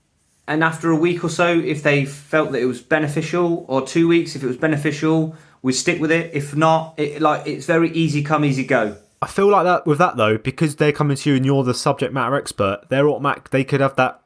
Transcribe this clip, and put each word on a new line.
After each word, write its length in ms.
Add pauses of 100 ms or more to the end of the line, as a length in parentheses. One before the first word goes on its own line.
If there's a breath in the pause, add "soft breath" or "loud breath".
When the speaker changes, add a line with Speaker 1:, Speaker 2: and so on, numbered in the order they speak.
(460)
Speaker 1:
And 180
after 260
a 60
week 260
or 60
so, 300
if 240
they 220
felt 480
that 80
it 40
was 160
beneficial, 880
or 180
two 220
weeks, 260
if 80
it 40
was 100
beneficial, 800 (260 loud breath)
we'd 120
stick 260
with 100
it. 240
If 220
not, 400
it, 240
like, 260
it's 200
very 240
easy 320
come, 220
easy 200
go. 320 (260)
Speaker 2:
I 40
feel 220
like 160
that 220
with 120
that 180
though, 220
because 380
they're 160
coming 240
to 140
you 60
and 80
you're 180
the 120
subject 380
matter 240
expert, 520
they're 200
automatic-, 420
they 140
could 160
have 160
that, 300